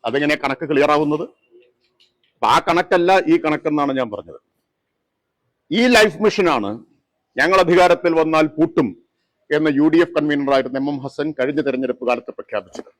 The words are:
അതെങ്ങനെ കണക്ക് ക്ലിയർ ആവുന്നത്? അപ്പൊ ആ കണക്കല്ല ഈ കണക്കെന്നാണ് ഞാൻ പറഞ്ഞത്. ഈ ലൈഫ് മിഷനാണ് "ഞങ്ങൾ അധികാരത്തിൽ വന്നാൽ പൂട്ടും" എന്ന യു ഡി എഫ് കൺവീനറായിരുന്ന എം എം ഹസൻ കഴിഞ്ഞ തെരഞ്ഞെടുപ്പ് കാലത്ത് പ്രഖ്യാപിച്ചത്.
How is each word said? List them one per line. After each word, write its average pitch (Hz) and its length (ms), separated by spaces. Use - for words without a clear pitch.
അതെങ്ങനെ 143 300
കണക്ക് 139 340
ക്ലിയർ 147 220
ആവുന്നത്? 151 320
അപ്പൊ - 1200
ആ 131 120
കണക്കല്ല 180 600
ഈ 165 200
കണക്കെന്നാണ് 151 540
ഞാൻ 127 180
പറഞ്ഞത്. 101 300
ഈ 233 140
ലൈഫ് 214 360
മിഷനാണ് 139 640
"ഞങ്ങൾ 180 220
അധികാരത്തിൽ 175 540
വന്നാൽ 156 320
പൂട്ടും" 156 500
എന്ന 156 160
യു 147 200
ഡി 160 100
എഫ് 170 120
കൺവീനറായിരുന്ന 139 680
എം 139 100
എം 147 100
ഹസൻ 147 340
കഴിഞ്ഞ 143 280
തെരഞ്ഞെടുപ്പ് 131 480
കാലത്ത് 120 220
പ്രഖ്യാപിച്ചത്. - 680